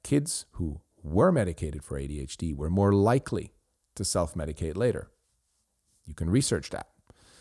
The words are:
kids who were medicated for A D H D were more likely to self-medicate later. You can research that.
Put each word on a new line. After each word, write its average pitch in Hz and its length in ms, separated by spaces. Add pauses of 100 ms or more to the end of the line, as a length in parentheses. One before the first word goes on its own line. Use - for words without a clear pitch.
kids 143 480
who 78 280 (220)
were 104 300
medicated 85 500
for 71 160
A 69 80
D 71 140
H 69 160
D 82 160
were 71 180
more 98 220
likely 101 600 (440)
to 101 80
self-medicate 80 720
later. 113 340 (960)
You 76 80
can 82 160
research 98 400
that. - 180 (520)